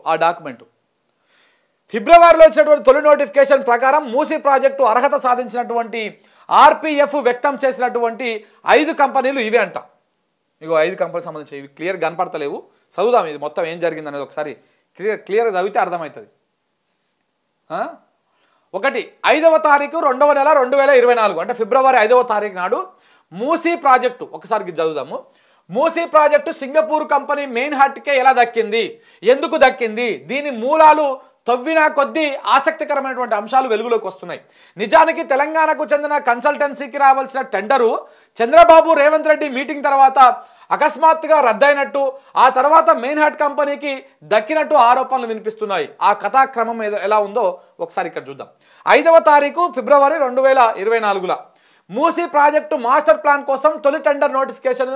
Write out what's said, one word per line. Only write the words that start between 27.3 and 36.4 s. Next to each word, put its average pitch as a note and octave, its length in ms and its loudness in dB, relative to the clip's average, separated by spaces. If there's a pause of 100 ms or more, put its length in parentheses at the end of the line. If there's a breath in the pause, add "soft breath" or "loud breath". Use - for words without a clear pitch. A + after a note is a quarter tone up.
మెయిన్ C4 280 -6
హట్కే C4+ 440 0
ఎలా C4 140 4
దక్కింది, A3+ 680 -2 (220 soft breath)
ఎందుకు C#4 340 0
దక్కింది, A#3+ 600 0
దీని C#4 340 -8
మూలాలు C#4+ 680 2 (280 soft breath)
తవ్వినా D4+ 400 0
కొద్దీ C#4+ 480 -2 (120)
ఆసక్తికరమైనటువంటి C4+ 880 -2
అంశాలు B3+ 320 -2
వెలుగులోకి A3 400 -4
వస్తున్నాయి. F3 340 -14 (360 soft breath)
నిజానికి D#4+ 460 2
తెలంగాణకు D4+ 720 -2
చెందిన D4 240 -2
కన్సల్టెన్సీకి C#4 800 -4